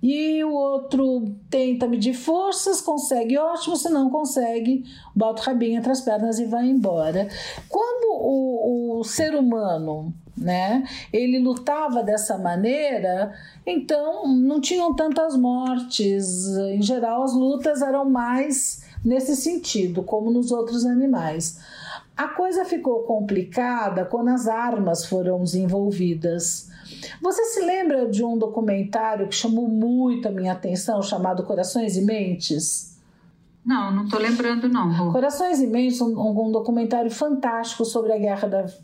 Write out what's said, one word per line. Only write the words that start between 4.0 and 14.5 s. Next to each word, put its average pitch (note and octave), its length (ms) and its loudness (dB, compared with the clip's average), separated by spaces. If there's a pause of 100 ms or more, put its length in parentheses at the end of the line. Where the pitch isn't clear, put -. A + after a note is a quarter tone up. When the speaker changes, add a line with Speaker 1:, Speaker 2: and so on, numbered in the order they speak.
Speaker 1:
consegue, B3+ 760 0 (300)
bota A3 280 2
o - 20 -8
rabinho A#3 340 0
entre A#3 140 0
as B3+ 80 0
pernas A3 380 0
e A#3 80 0
vai A#3 200 0
embora. F#3+ 640 2 (400)
Quando A#4 380 0 (120)
o, A#3+ 800 0
o A3+ 40 -2
ser D#4 300 -2
humano, E3+ 800 0 (220)
né, F#3 480 0 (280)
ele B3 260 2
lutava B3+ 640 0
dessa G#3 360 0
maneira, G3 960 0 (320)
então D#4 640 -2
não C4+ 320 4